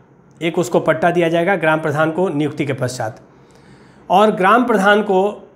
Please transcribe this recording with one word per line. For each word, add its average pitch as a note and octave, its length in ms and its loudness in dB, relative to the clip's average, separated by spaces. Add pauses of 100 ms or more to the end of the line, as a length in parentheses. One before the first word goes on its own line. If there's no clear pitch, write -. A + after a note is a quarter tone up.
(420)
एक E3 160 -4
उसको F3 220 0
पट्टा D#3+ 300 0
दिया E3+ 180 0
जाएगा E3+ 280 0
ग्राम D#3+ 240 0
प्रधान D#3 300 -2
को F3+ 180 -2
नियुक्ति D3 380 -4
के C3+ 60 -4
पश्चात। A#2+ 480 -8 (880)
और G#3 200 4
ग्राम G3 340 2
प्रधान G#3 380 2
को G3+ 540 -2